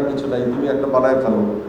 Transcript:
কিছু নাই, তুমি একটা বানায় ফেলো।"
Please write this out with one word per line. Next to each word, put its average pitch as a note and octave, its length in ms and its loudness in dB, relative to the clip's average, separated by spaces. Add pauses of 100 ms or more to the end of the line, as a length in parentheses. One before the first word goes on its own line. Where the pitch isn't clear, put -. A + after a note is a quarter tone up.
(120)
কিছু C#3 160 -4
নাই, B2 140 -2
তুমি C#3 260 -2
একটা C#3 200 0
বানায় C3 280 4
ফেলো।" G#2 540 0